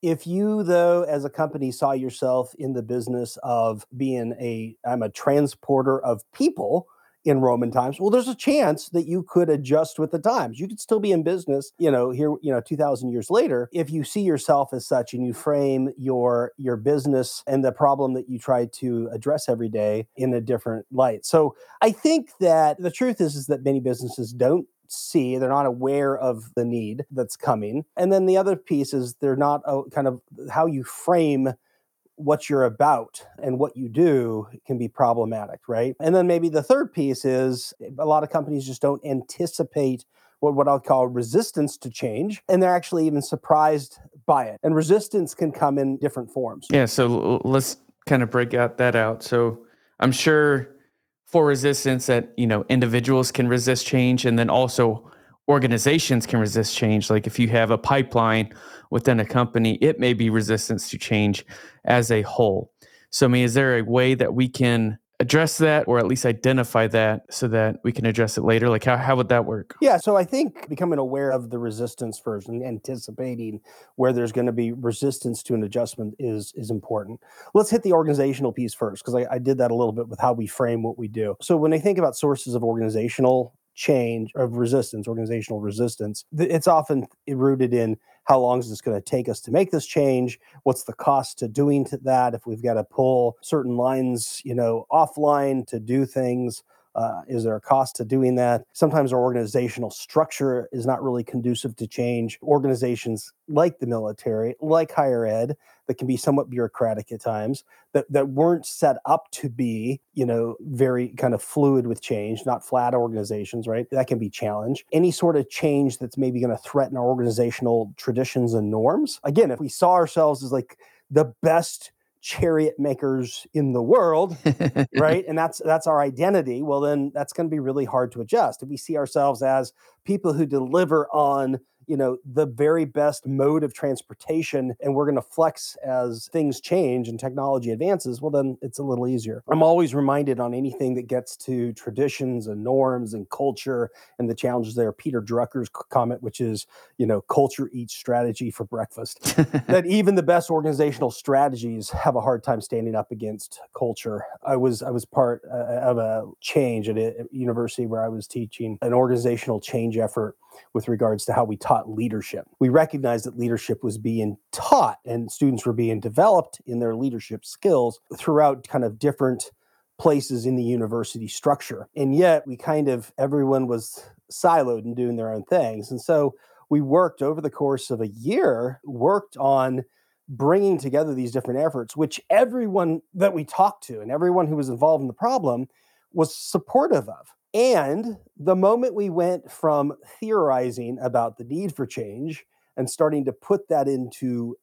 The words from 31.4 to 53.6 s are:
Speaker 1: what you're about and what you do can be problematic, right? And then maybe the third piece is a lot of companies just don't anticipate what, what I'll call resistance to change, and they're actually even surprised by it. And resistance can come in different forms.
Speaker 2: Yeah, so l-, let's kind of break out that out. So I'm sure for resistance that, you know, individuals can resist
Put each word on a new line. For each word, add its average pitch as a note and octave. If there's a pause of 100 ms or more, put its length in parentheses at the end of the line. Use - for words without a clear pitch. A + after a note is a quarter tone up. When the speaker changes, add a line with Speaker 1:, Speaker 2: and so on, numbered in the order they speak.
Speaker 1:
what D3+
you're C3+
about B2+ (160)
and B2+
what C#3+
you B2
do A#2+ (200)
can C3
be A#2+
problematic, A2+
right? B2
And D#3+
then F#3
maybe E3+
the D#3
third C4+
piece C#3
is C3 (240)
a D3+
lot D3+
of D3+
companies D3
just C3
don't C#3+
anticipate D3+ (340)
what, D3
what C#3
I'll C#3+
call C3
resistance C#3
to B2+
change, C#3
and F#3
they're F#3
actually E3+
even D3
surprised D#3 (300)
by C#3
it. G#2+
And D#3
resistance F3+
can D#3
come C#3+
in C3+
different B2+
forms. A#2+
Speaker 2:
Yeah, C3+
so B2
l-, A#2+
let's C3 (280)
kind C3+
of A2+
break A#2+
out A#2+
that B2
out. A2+
So A#2 (340)
I'm C3
sure D3 (600)
for D#3+
resistance C3+
that, A#2+
you A#2+
know, G#2+
individuals B2+
can B2
resist B2